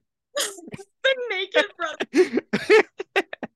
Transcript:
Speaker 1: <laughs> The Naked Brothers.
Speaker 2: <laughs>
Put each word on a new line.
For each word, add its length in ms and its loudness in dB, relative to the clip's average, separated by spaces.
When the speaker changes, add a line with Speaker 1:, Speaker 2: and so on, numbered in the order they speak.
Speaker 1:
<laughs> 40 -20
The 800 -4
Naked 360 0
Brothers. 640 -2
Speaker 2:
<laughs> 720 2